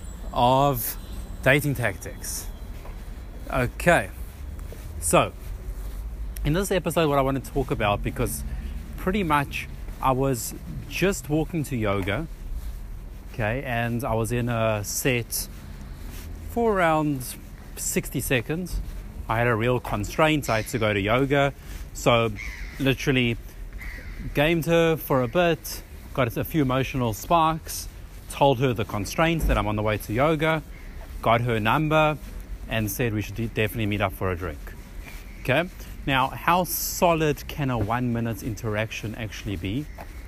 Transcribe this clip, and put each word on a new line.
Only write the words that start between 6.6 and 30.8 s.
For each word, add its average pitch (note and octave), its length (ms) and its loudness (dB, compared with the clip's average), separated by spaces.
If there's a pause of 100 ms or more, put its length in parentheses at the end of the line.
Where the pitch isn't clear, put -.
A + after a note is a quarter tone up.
episode, E3+ 360 4
what C#3+ 120 6
I - 20 8
want C3+ 240 2
to - 60 -10
talk C3+ 180 0
about, G#2+ 320 2
because - 420 -2 (540)
pretty G3 240 0
much D3 460 2 (340)
I C3+ 120 4
was C3 420 0 (340)
just F3 400 0
walking D#3 360 0
to C3 120 -4
yoga, G2+ 480 0 (1080)
okay, A#2 300 0
and A#2+ 400 0
I A#2 120 0
was A2 160 0
in A#2+ 180 0
a A2 340 2
set - 640 -2 (1040)
for A#3 240 2
around D#3 640 2 (400)
sixty - 440 -2
seconds. D3 600 0 (480)
I A2+ 80 2
had A#2+ 80 4
a A#2+ 80 6
real A#2 260 4
constraint. B2+ 720 2
I A2 140 2
had - 60 -8
to A#2+ 100 -2
go G#2+ 120 4
to G#2 80 2
yoga, C3+ 540 4 (400)
so A#2 380 4 (480)
literally C3 580 2 (960)
gamed D#3 320 4
her E3 320 4
for C3+ 240 2
a B2 60 2
bit, E3+ 560 0 (320)
got B2 200 2
a C3+ 80 -2
few D3+ 200 2
emotional B2+ 500 0
sparks, D#3+ 720 0 (440)
told C#3 280 6
her C3 140 4
the G#2+ 100 -2
constraints D#3+ 640 0
that - 140 4
I'm G2+ 80 0
on G#2+ 80 0
the G#2+ 80 0
way G#2+ 160 2
to - 120 -8
yoga, D#3 520 2 (580)